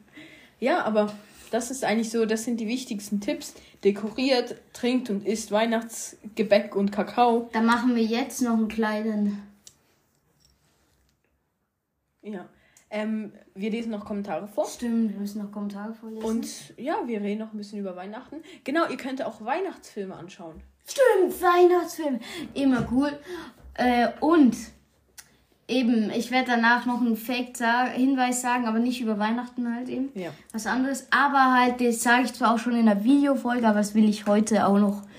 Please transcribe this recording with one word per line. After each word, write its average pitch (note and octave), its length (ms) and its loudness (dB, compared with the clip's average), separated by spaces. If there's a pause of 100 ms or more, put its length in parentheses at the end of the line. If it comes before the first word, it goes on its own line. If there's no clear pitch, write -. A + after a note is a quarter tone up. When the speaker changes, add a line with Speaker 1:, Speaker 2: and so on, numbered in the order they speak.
(580)
Speaker 1:
Ja, D4 260 0
aber G#3 280 0 (380)
das A#3 200 -4
ist C4+ 140 -6
eigentlich A3 260 0
so, A#3 140 0
das A3 200 -2
sind A#3+ 160 -2
die A3 60 -6
wichtigsten G#3+ 540 -6
Tipps. - 320 -6 (320)
Dekoriert, A#3+ 720 0 (160)
trinkt B3 380 0
und G3+ 160 -4
isst G#3+ 260 -4
Weihnachtsgebäck A3 1200 0
und G3 180 0
Kakao. A#3 600 2
Speaker 2:
Dann A3+ 140 2
machen A#3+ 280 2
wir A3+ 80 2
jetzt A3+ 380 -2
noch A#3 140 0
einen A3 140 0
kleinen G#3+ 720 -2 (2750)
Speaker 1:
Ja. G3+ 240 -12 (440)
Ähm, G#3+ 420 -6 (220)
wir G3+ 160 -6
lesen A#3 200 -4
noch G#3 140 -8
Kommentare G3+ 420 -6
vor. D#4 220 -4
Speaker 2:
Stimmt, A3+ 440 -2
wir G3 80 -8
müssen G3+ 220 -8
noch G3+ 80 -10
Kommentare G3+ 440 -10
vorlesen. A3 300 -12
Speaker 1:
Und A#3 540 -6
ja, D4+ 280 -4
wir A3+ 140 -4
reden G#3 200 -4
noch A3 120 -12
ein G#3+ 60 -8
bisschen G#3 220 -10
über F#3 160 -8
Weihnachten. G#3 400 -14 (280)
Genau, D#4 240 0
ihr B3+ 80 -8
könnt C4 280 -8
auch A3+ 200 -10
Weihnachtsfilme A#3+ 720 -8
anschauen. E3 480 -18 (240)
Speaker 2:
Stimmt, G4+ 560 2
Weihnachtsfilme. F4 800 2 (340)
Immer C4 380 0
cool. C#4+ 180 2 (640)
Äh, A#3+ 340 2 (120)
und D4+ 360 6 (1120)
eben, A3+ 420 2
ich A3 200 -4
werd B3+ 180 0
danach A#3+ 380 2
noch A#3+ 140 0
einen A#3 160 2
Fake B3 400 -6
sa-, A#3+ 320 0
Hinweis B3+ 520 0
sagen, B3 260 -2
aber A3 120 0
nicht A#3+ 220 0
über A3 180 -2
Weihnachten A#3 560 -4
halt B3 140 -8
eben. B3+ 260 -6
Speaker 1:
Ja. F3+ 160 -8 (220)
Speaker 2:
Was G#3+ 140 -8
anderes. C4 440 -2
Aber C4 440 4
halt, B3 260 4
das A#3 220 2
sag B3 220 6
ich - 100 -2
zwar A#3 200 4
auch A#3 40 0
schon A#3+ 180 0
in A#3 100 6
der G3+ 160 4
Videofolge, B3 640 4
aber G#3 120 4
das G#3 160 0
will G#3+ 140 8
ich G#3 180 -2
heute G#3 400 4
auch G3+ 120 6
noch G3+ 240 2 (160)